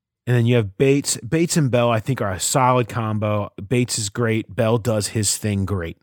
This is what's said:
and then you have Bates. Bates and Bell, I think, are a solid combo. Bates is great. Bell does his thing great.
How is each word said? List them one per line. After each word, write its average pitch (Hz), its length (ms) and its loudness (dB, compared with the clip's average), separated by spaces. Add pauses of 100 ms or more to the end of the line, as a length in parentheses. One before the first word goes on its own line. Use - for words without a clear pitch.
(280)
and 123 80 2
then 120 80 4
you 120 120 4
have 107 200 0
Bates. 139 400 2 (100)
Bates 160 300 0
and 143 140 2
Bell, 120 200 2
I 113 100 2
think, 127 200 -4
are 101 100 -2
a 92 80 -6
solid 127 480 2
combo. 107 640 -2 (160)
Bates 123 320 0
is 104 120 -4
great. 113 440 -2
Bell 113 220 2
does 107 320 -2
his - 300 -2
thing 101 260 -2
great. 90 380 -4